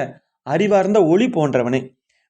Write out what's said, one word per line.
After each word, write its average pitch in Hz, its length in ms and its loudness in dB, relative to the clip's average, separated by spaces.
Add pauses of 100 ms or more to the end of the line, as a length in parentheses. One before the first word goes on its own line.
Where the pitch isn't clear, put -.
(420)
அறிவார்ந்த 196 640 0
ஒளி 180 220 2
போன்றவனே, 131 540 -2 (500)